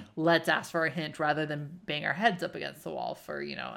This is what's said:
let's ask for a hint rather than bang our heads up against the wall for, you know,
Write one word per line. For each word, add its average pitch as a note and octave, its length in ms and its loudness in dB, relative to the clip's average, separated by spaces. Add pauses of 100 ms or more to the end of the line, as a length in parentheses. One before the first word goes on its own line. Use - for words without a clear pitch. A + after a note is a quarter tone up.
(180)
let's D#3+ 320 6
ask D#3+ 220 2
for E3 140 2
a D#3 40 0
hint D#3 300 -4
rather D3+ 260 2
than D3 400 -6
bang D3+ 200 -4
our D#3 80 2
heads F#3+ 300 4
up D#3+ 120 -4
against - 280 -8
the - 60 -6
wall A#1+ 260 -4
for, C#2+ 260 -8
you C#2+ 140 -6
know, - 220 -6